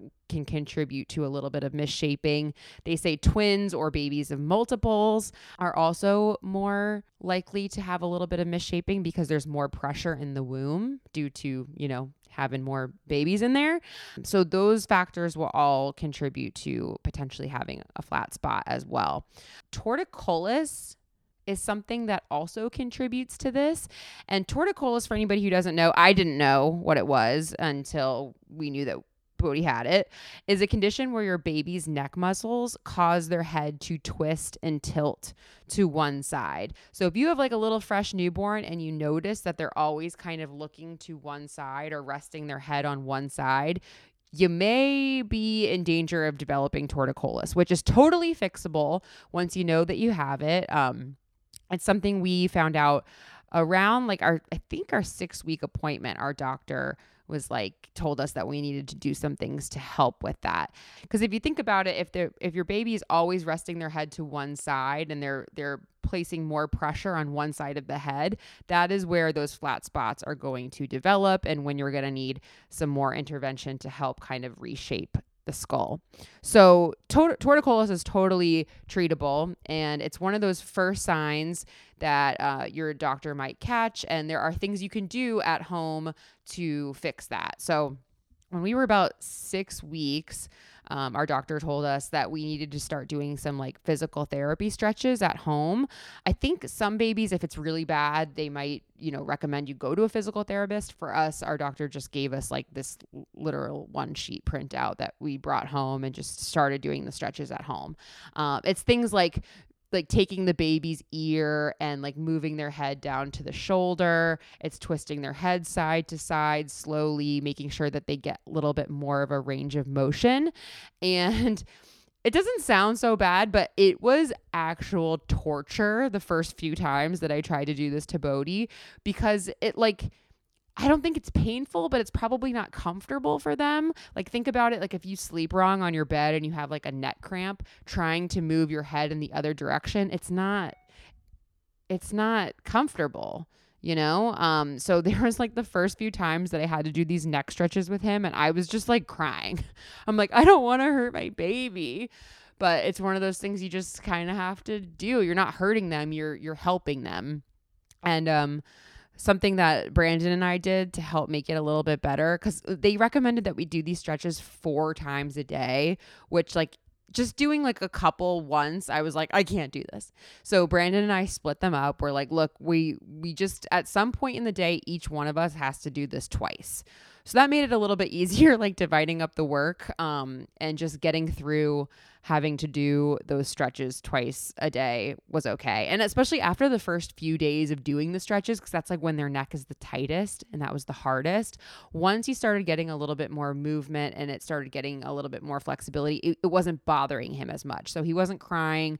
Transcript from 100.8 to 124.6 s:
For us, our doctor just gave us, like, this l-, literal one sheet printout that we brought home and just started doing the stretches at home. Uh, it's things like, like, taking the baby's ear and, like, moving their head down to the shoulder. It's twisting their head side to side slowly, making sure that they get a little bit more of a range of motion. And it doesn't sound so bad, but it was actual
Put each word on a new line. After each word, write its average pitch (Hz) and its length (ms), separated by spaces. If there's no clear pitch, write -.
For - 220
us, 156 260
our 151 160
doctor 143 300
just 135 240
gave 139 220
us, 135 180
like, 131 200
this 131 280
l-, 139 180
literal 143 580
one 143 220
sheet - 320
printout 135 520
that - 220
we 139 180
brought 143 300
home 135 360
and 131 100
just 127 260
started 139 420
doing 139 240
the 135 60
stretches - 400
at - 120
home. 107 340
Uh, 143 280
it's 185 200
things 240 280
like, 180 320
like, 175 180
taking 190 340
the 180 100
baby's 160 480
ear 156 640
and, 143 220
like, 139 160
moving 160 400
their 147 140
head 143 280
down 139 320
to - 120
the - 100
shoulder. 170 840
It's - 180
twisting 151 440
their 139 100
head 180 340
side 160 440
to 160 80
side 151 520
slowly, 151 680
making 143 300
sure 147 200
that 143 160
they 143 120
get 143 280
a - 40
little 147 240
bit 143 160
more 143 320
of 143 100
a 143 80
range 139 380
of 135 100
motion. 190 640
And 185 640
it 233 80
doesn't 392 280
sound 214 380
so 226 160
bad, 190 380
but 202 240
it 196 240
was 262 320
actual 165 640